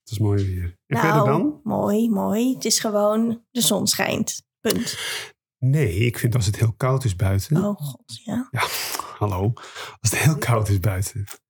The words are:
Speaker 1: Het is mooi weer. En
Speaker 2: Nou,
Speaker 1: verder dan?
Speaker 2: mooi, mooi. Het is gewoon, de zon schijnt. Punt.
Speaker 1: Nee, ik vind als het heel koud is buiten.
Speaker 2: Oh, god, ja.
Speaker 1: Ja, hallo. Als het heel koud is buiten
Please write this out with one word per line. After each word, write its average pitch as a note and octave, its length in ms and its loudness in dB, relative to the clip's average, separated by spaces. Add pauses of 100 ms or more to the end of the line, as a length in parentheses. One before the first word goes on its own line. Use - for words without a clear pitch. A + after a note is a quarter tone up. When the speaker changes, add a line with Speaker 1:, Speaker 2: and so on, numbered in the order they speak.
Speaker 1:
Het G#2 180 -8
is G#2+ 60 2
mooi G2+ 200 0
weer. F#2 180 -4
En - 340 -6
Speaker 2:
Nou, - 100 2
Speaker 1:
verder - 180 4
dan? G3+ 380 2
Speaker 2:
mooi, G#3 460 2
mooi. G#3 440 0
Het - 120 -6
is A3+ 140 2
gewoon, G#3+ 720 0
de A#3+ 100 -2
zon G3+ 260 2
schijnt. - 560 -2 (160)
Punt. A3 380 -2 (600)
Speaker 1:
Nee, C3 400 2
ik A#2 200 2
vind A#2 180 2
als A2 100 2
het G#2 140 0
heel A2 140 2
koud C3+ 300 0
is F#2+ 120 0
buiten. G2 500 0
Speaker 2:
Oh, G#3 120 0
god, - 460 -12
ja. A#3+ 280 -6
Speaker 1:
Ja, A#2+ 100 -4 (560)
hallo. G2+ 340 0 (480)
Als G#2+ 120 0
het - 60 -2
heel C#3+ 200 4
koud A2 320 0
is G2 100 2
buiten G2 460 -2 (240)